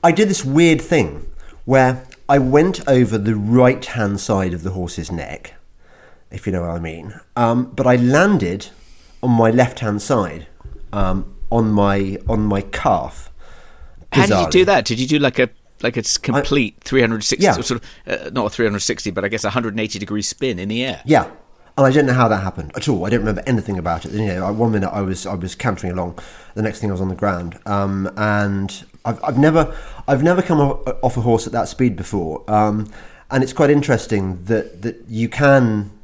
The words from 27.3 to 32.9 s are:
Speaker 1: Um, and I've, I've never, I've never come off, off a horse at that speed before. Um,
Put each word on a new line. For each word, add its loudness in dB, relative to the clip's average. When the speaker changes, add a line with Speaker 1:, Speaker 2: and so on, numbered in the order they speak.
Speaker 1:
Um, -2
and -2
I've, -6
I've 0
never, 4
I've 2
never 4
come 2
off, 0
off 0
a -2
horse 2
at -8
that -2
speed 0
before. -6
Um, 2